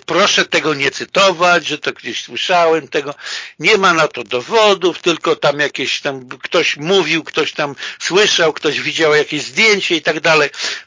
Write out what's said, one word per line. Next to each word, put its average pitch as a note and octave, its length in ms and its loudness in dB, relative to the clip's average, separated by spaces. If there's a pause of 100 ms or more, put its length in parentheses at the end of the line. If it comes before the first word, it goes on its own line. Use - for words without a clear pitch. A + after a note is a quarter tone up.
proszę F#3 400 2
tego D#3 280 0
nie C#3 180 -2
cytować, F3 760 2
że D3+ 100 -4
to C3+ 160 -4
gdzieś - 300 -10
słyszałem, D#3+ 640 0
tego C#3+ 280 -6 (440)
nie G3 180 2
ma F#3+ 160 4
na D#3+ 140 2
to B2 160 -6
dowodów, E3+ 760 0
tylko D#3+ 340 0
tam C#3+ 240 0
jakieś C3+ 420 -4
tam C3+ 280 -8
ktoś D3 480 -2
mówił, D#3+ 460 0
ktoś D3+ 300 -4
tam C#3+ 220 -6 (240)
słyszał, E3+ 540 2
ktoś C3+ 280 -2
widział D3+ 340 2
jakieś D3 280 0
zdjęcie G3 520 0
i D3+ 60 -2
tak D#3+ 180 -2
dalej. D3+ 300 2 (380)